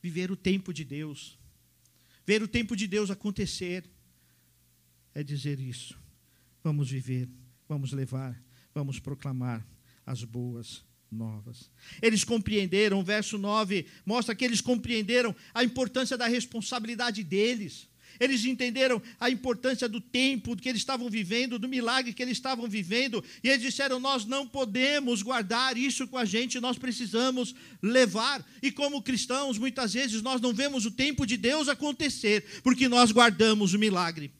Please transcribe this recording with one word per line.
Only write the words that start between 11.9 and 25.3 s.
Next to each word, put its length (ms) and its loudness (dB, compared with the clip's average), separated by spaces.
Eles 220 4
compreenderam, 760 2
o 40 0
verso 340 -2
nove 480 -2
mostra 300 0
que 100 -2
eles 180 2
compreenderam 720 0
a 100 2
importância 540 0
da 80 -2
responsabilidade 1000 -4
deles. 640 -2
Eles 260 2
entenderam 560 2
a 100 2
importância 600 0
do 100 -6
tempo 560 0
que 140 -6
eles 120 -2
estavam 280 -4
vivendo, 480 -2
do 100 -4
milagre 460 0
que 80 -8
eles 160 -2
estavam 300 -4
vivendo, 560 -2
e 60 4
eles 120 4
disseram: 380 -2
"Nós 260 -2
não 220 -4
podemos 720 0
guardar 560 0